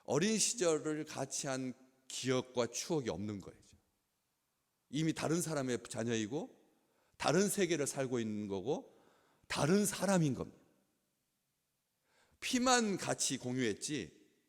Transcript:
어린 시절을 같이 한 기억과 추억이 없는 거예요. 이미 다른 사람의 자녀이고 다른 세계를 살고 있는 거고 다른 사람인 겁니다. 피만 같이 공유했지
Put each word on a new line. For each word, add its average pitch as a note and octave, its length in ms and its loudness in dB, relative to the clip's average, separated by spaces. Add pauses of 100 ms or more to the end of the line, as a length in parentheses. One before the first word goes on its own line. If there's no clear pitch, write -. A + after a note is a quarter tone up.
어린 G3 340 2
시절을 D#3 680 0
같이 C3+ 420 -6
한 C3 280 -4 (340)
기억과 B2 600 0
추억이 D3 400 -2
없는 G2+ 320 -6
거예요. - 180 -16 (1300)
이미 D#3 220 0
다른 D#3+ 300 0
사람의 C3+ 460 -2
자녀이고 A#2 680 -2 (600)
다른 F3 320 4
세계를 E3 380 2
살고 B2+ 340 -2
있는 G#2 260 -2
거고 G2+ 480 -4 (540)
다른 F#3 360 4
사람인 F3+ 500 2
겁니다. - 260 -8 (1800)
피만 A#3+ 560 4
같이 C#3 420 -2
공유했지 B2 760 -2 (360)